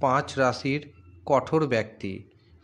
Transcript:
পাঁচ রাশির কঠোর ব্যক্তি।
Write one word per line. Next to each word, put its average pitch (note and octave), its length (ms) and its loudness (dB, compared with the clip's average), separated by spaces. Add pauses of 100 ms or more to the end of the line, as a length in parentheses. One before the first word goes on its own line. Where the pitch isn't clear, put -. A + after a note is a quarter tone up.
পাঁচ C3+ 380 0
রাশির C3+ 540 -2 (340)
কঠোর C#3+ 400 2
ব্যক্তি। G#2 640 -4 (340)